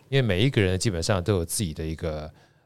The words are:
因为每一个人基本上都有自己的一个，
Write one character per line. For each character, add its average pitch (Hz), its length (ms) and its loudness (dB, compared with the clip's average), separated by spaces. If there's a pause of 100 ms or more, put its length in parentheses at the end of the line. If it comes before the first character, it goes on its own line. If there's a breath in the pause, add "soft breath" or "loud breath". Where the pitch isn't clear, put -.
因 139 100 2
为 131 40 4
每 101 220 4
一 139 60 4
个 123 100 2
人 92 160 4
基 104 140 0
本 85 100 -4
上 92 220 0
都 104 140 2
有 85 80 0
自 - 180 -4
己 82 100 -4
的 78 120 -8
一 80 100 -4
个， 76 360 -6 (360 soft breath)